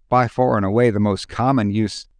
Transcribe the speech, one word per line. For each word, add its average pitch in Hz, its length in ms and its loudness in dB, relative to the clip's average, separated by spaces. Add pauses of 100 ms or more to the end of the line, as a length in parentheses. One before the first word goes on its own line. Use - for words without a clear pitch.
by 123 200 2
far 127 280 0
and 101 100 -2
away 113 240 4
the 104 100 -2
most 101 280 -2
common 120 420 -2
use 107 360 -4 (140)